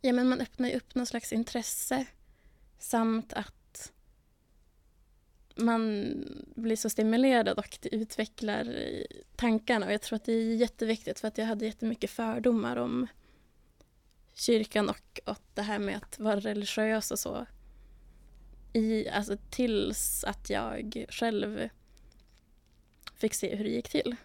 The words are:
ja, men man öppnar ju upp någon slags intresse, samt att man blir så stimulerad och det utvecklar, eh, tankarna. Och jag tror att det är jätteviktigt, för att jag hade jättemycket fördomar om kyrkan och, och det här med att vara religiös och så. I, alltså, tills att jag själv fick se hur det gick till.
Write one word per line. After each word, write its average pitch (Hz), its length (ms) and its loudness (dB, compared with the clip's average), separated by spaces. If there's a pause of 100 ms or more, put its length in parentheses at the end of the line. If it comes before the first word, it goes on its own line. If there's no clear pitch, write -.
ja, 254 120 4
men 247 160 6
man 254 120 4
öppnar 247 280 -2
ju - 60 0
upp - 200 -6
någon 247 120 0
slags - 260 -4
intresse, 240 720 -2 (720)
samt 226 540 0
att - 600 -10 (1600)
man 226 600 2 (400)
blir 226 220 0
så 220 140 -2
stimulerad 226 680 6
och - 220 -10
det - 140 -6
utvecklar, 220 720 -2
eh, - 360 -6 (320)
tankarna. 220 500 2
Och 196 60 0
jag 208 100 0
tror - 140 -4
att - 80 -6
det 233 80 0
är 226 220 2
jätteviktigt, 226 680 0
för 220 80 -2
att 214 100 -6
jag 220 80 0
hade 220 200 -2
jättemycket 220 440 -2
fördomar 233 680 2
om 240 300 0 (1300)
kyrkan 214 540 2
och, - 360 -8
och - 180 -8 (120)
det 208 80 -4
här 208 160 -2
med 202 180 -2
att - 220 -12
vara 208 220 2
religiös 214 680 0
och - 80 -2
så. - 280 -6 (1300)
I, 220 360 2
alltså, 202 280 -2 (140)
tills 214 720 0
att - 260 -6
jag 220 580 -4
själv 214 600 -2 (1500)
fick - 200 0
se - 220 -2
hur 208 80 -4
det 220 60 -2
gick 233 180 -2
till. 247 360 0